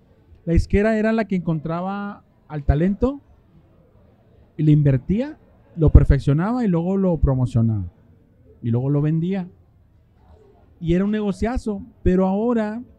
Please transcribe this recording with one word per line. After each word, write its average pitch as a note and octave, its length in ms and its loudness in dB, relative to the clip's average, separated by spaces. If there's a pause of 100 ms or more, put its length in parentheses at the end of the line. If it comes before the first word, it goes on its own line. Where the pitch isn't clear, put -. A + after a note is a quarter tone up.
(460)
La E3 80 -2
disquera G3+ 440 2
era G#3+ 140 0
la A3+ 140 -2
que F#3+ 100 -4
encontraba F3 880 -6 (240)
al D3 160 -12
talento, G3 560 0 (1400)
y D#3+ 80 -4
le D3+ 80 4
invertía, D3+ 680 0 (380)
lo D3+ 160 2
perfeccionaba D3+ 760 4
y - 20 0
luego F3 300 0
lo F#3 200 0
promocionaba. A#2 680 0 (800)
Y A#2 80 -4
luego B2 180 -2
lo D3 120 0
vendía. E3+ 460 -2 (1300)
Y E3 160 0
era F#3+ 100 0
un G#3 60 -2
negociazo, G#3 720 -4 (180)
pero F#3 240 2
ahora A3 560 -2 (180)